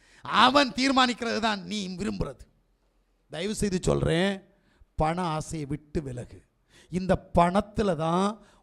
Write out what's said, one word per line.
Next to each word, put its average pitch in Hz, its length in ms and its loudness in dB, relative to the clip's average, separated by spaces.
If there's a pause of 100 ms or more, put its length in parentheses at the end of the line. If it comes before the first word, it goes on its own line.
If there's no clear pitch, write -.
(220)
அவன் 240 500 4
தீர்மானிக்கிறது 247 680 0
தான் 208 240 -2
நீ 202 260 -8
விரும்புறது. 175 520 -6 (920)
தயவு 185 240 -4
செய்து 185 280 -2
சொல்றேன், 170 720 0 (400)
பண 165 280 0
ஆசையை 156 440 -4
விட்டு 147 360 -6
விலகு. 123 400 -14 (480)
இந்த 185 440 -2
பணத்துல 190 600 2
தான் 180 500 0 (160)